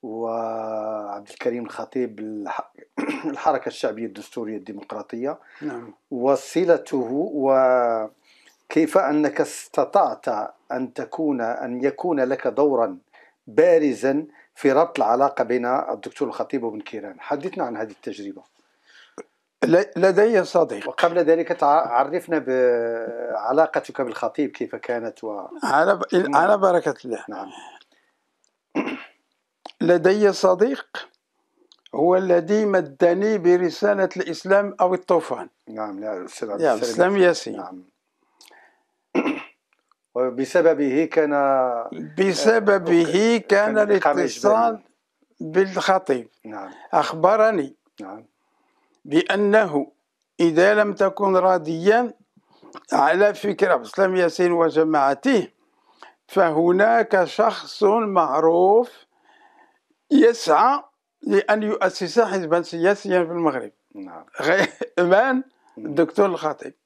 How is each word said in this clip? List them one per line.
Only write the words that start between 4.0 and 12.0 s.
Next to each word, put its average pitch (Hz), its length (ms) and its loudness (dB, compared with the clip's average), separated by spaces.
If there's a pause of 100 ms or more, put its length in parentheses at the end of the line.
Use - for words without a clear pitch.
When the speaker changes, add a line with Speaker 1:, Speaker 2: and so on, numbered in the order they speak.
Speaker 1:
الدستورية 107 500 -12
الديمقراطية. 107 800 -12 (240)
Speaker 2:
نعم. 120 320 -12 (160)
Speaker 1:
وصلته 139 1200 0
وكيف 131 1600 0
أنك 151 420 0
استطعت 139 880 -2 (440)
أن 127 220 -6
تكون، 143 460 -4
أن 123 440 -6
يكون 143 360 -2